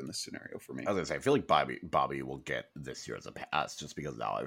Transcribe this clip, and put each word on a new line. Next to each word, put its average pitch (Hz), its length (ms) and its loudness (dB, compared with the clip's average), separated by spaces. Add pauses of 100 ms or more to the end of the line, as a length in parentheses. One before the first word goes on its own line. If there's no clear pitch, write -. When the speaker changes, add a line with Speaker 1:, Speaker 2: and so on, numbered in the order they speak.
Speaker 1:
in 65 60 -6
this - 120 -6
scenario - 400 -8
for - 140 -12
me. 64 140 -4
Speaker 2:
I - 40 2
was 101 60 2
gonna 82 100 0
say, 76 100 0
I - 20 -4
feel 135 160 6
like 117 120 4
Bobby, 69 360 6
Bobby 69 400 2
will 67 160 -6
get 65 360 -4
this 67 320 -8
year 52 120 -6
as - 80 -12
a 53 60 -10
pass - 440 -2
just 73 180 -10
because 71 220 -6
now 52 300 -2